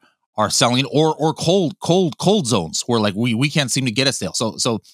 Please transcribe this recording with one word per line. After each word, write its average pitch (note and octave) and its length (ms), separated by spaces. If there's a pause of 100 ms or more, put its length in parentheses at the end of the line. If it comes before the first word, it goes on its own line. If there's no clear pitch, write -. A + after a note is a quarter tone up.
(360)
are G#2 140
selling B2 360
or, D#3 280
or D3+ 200
cold, E3+ 460
cold, E3+ 380
cold F#3 280
zones F#2+ 400
where, A#2+ 120
like, G#2 160
we, A#2 200
we C#3 160
can't C#3+ 200
seem C3 140
to B2 80
get C3+ 160
a B2 40
sale." F#2 200
So, A2 240
so A2+ 240 (140)